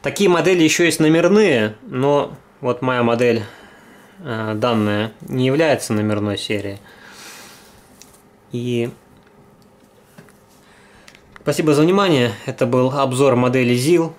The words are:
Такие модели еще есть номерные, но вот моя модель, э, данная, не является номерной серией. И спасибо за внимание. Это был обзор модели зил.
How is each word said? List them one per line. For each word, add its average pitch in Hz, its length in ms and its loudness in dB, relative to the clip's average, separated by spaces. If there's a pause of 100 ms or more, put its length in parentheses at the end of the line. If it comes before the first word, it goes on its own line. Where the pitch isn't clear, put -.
Такие 185 280 0
модели 175 340 2
еще 156 220 2
есть 160 160 0
номерные, 160 800 2
но 143 540 -2 (240)
вот 123 220 -4
моя 127 200 -2
модель, 117 420 2 (760)
э, 110 360 -6
данная, 107 640 0
не 127 260 -4
является 139 460 0
номерной 104 460 -2
серией. 101 400 -8 (1700)
И 120 380 -4 (2500)
спасибо 151 340 0
за 147 80 2
внимание. 165 500 2 (140)
Это 131 200 -4
был 127 240 0
обзор 131 460 0
модели 123 380 2
зил. 160 440 0